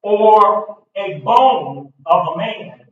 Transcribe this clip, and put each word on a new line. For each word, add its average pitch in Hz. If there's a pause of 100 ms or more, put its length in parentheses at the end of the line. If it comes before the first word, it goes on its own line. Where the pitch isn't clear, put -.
or 208 (180)
a 190
bone 233 (140)
of 165
a -
man -